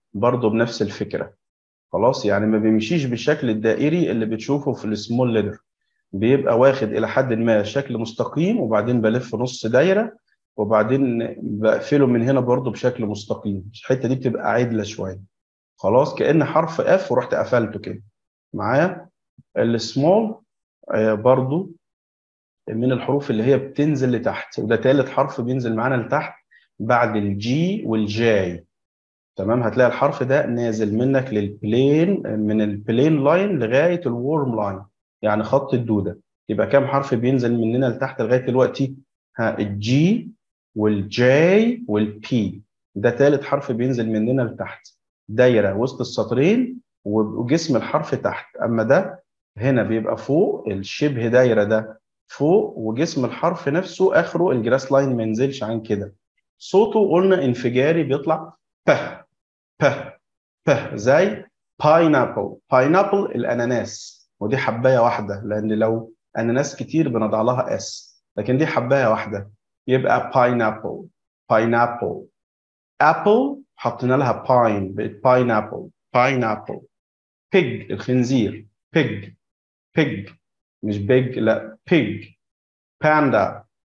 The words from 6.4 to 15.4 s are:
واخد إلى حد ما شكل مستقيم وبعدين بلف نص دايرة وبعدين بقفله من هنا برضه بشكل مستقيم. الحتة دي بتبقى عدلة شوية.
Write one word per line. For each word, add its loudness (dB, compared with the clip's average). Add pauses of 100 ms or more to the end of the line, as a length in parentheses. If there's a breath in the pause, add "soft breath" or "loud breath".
واخد 4
إلى -2
حد 0
ما 2
شكل -6
مستقيم -2
وبعدين 0
بلف 0
نص -6
دايرة 2 (380)
وبعدين 0
بقفله 0
من 2
هنا 2
برضه 0
بشكل -4
مستقيم. -6
الحتة -2
دي 0
بتبقى -2
عدلة 0
شوية. -10 (560)